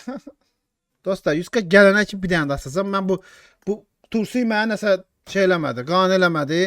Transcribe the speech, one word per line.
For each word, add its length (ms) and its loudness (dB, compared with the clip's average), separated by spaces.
<laughs> 1000 -18
Dostlar, 340 -2
yüz 100 -8
K 120 -2
gələnə 440 6
kimi 180 -10
bir 100 -2
dənə 180 0
də 80 -4
açacağam. 340 -6
Mən 160 -2
bu, 120 -2
bu 120 -4
tursi 320 -4
mənə 320 -2
nəsə 220 0
şey 160 2
eləmədi, 400 -2
qane 320 2
eləmədi. 480 0